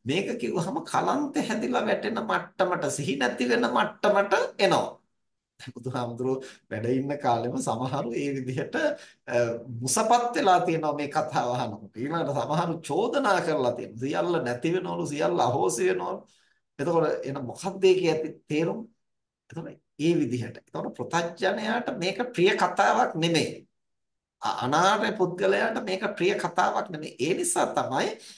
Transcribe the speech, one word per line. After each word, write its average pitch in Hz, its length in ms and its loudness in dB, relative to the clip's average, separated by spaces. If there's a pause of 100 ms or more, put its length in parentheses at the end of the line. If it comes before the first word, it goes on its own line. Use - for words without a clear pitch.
මේක 151 340 -2
කිව්වහම 170 460 -2
කලන්ත - 580 0
හැදිලා 226 460 0
වැටෙන 220 340 -2
මට්ටමට, 180 720 -2
සිහි 143 260 -2
නැති - 300 0
වෙන 240 200 2
මට්ටමට 208 680 2 (220)
එනවා. 151 340 4 (800)
බුදුහාමුදුරුවෝ 127 760 -4 (220)
වැඩ 110 220 -6
ඉන්න 131 300 0
කාලෙම 123 400 0
සමහරු 127 540 -2
ඒ 143 220 -2
විදිහට, 131 420 -4 (480)
අ, - 120 -2 (400)
මුසපත් 220 560 2
වෙලා 185 300 6
තියෙනවා 156 320 0
මේ 147 160 -4
කතාව 147 420 -2
අහනකොට. 107 440 -4
ඊළඟට 143 380 -4
සමහරු 151 480 -2
චෝදනා 226 600 0
කරලා 135 320 2
තියෙනවා. 110 280 -10
සියල්ල 170 380 0
නැති 120 320 -2
වෙනවලු, 175 360 -2
සියල්ල 160 320 0
අහෝසි - 460 2
වෙනවලු. 180 320 0 (600)
එතකොට 160 260 2 (160)
එන 139 200 -6
මොකක්ද 180 420 -8
ඒකේ 180 280 6
ඇති 156 180 -2 (140)
තේරුම? 170 360 -2 (720)
එතකොට 160 180 -12 (280)
ඒ 160 180 2
විදිහට. 123 440 -2
එතකොට - 380 -10
ප්‍රතඥයාට 196 1000 -2
මේක 180 220 -4 (100)
ප්‍රිය 180 260 4
කතාවක් 214 600 4
නෙමෙයි. 160 380 2 (880)
අ-, 107 180 -2
අනාර්ය 190 540 4
පුද්ගලයාට 196 640 0
මේක 202 300 -4
ප්‍රිය 185 260 2
කතාවක් - 540 0
නෙමෙයි. 156 260 -10
ඒ 151 180 0
නිසා - 340 0
තමයි, 135 420 0 (280)